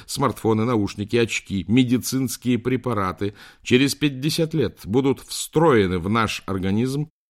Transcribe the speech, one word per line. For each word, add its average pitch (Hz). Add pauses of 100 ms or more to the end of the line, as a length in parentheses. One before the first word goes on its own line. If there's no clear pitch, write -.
смартфоны, 110
наушники, 104
очки, 98
медицинские 123
препараты, 104 (300)
через 127
пятьдесят 151
лет 123
будут 131
встроены 113
в 82
наш 110
организм 110 (220)